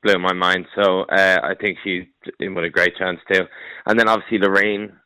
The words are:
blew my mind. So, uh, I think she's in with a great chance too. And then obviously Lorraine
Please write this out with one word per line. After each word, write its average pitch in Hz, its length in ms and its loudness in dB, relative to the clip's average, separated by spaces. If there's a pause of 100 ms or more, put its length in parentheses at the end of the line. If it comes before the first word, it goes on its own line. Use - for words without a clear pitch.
blew 101 160 2
my 92 160 0
mind. 90 320 0 (120)
So, 95 260 2
uh, 95 400 2
I 90 180 -4
think 101 220 -4
she's 90 220 -6 (340)
in 92 160 -6
with 87 100 -4
a 87 60 -4
great 87 260 0
chance 92 220 -4 (140)
too. 92 160 0 (360)
And 110 140 2
then 117 80 4
obviously 110 320 0
Lorraine 101 540 0 (140)